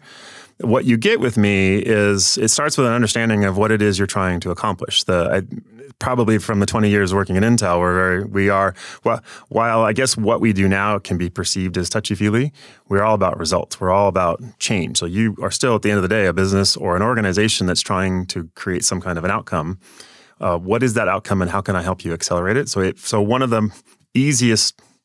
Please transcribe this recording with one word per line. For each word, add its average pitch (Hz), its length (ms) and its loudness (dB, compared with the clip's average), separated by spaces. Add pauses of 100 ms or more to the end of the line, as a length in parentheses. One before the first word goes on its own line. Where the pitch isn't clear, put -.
(600)
What 117 260 0
you 120 120 4
get 208 220 2
with 120 180 -2
me 98 400 4
is, 104 600 2
it 110 120 0
starts 151 280 0
with 131 100 4
an 113 60 2
understanding 113 520 2
of 95 120 0
what 107 140 2
it 107 100 2
is 101 160 2
you're 98 100 0
trying 92 340 -2
to 92 100 -6
accomplish. - 520 -2
The, 87 280 0
I, - 260 -4 (420)
probably 113 400 2
from 107 200 -2
the 101 60 2
twenty 110 240 2
years 101 240 2
working 95 240 0
at 98 60 2
Intel, 110 360 2
we're 90 140 2
very, 92 320 0
we 98 240 0
are, 95 240 2 (320)
wh-, 117 140 0 (300)
while 113 320 2
I 110 120 2
guess 127 240 0
what 107 240 0
we 107 120 2
do 98 140 2
now 98 300 2
can 92 200 -4
be 87 120 -2
perceived 90 480 -4
as 90 120 -4
touchy-feely, 107 640 -2 (380)
we're 98 140 2
all 110 100 4
about 95 240 0
results. 85 420 -4
We're 92 120 0
all 101 160 4
about 90 340 0 (160)
change. 92 400 -2
So 87 80 -4
you 104 380 -2
are 95 80 -4
still, 123 240 0
at 101 80 -2
the 104 80 0
end 104 60 2
of 95 60 2
the 92 60 0
day, 107 160 2
a 87 80 2
business 95 420 2
or 87 200 -2
an 95 80 0
organization 104 640 0
that's 87 140 -2
trying 92 460 -2
to 82 280 -8
create - 280 -6
some 92 160 -2
kind 87 200 -6
of 80 40 -10
an 95 80 -2
outcome. 90 460 -4 (600)
Uh, 87 180 -2
what 98 240 0
is 123 140 2
that 110 120 2
outcome 95 360 0
and 85 80 -4
how 98 100 -2
can 95 140 -2
I 85 80 -2
help 92 200 -4
you 82 100 -6
accelerate 90 440 -2
it? 143 100 -4
So 98 140 -2
it, - 180 -2
so 107 220 -2
one 120 220 0
of 123 80 0
the 107 180 2 (460)
easiest 123 640 0 (240)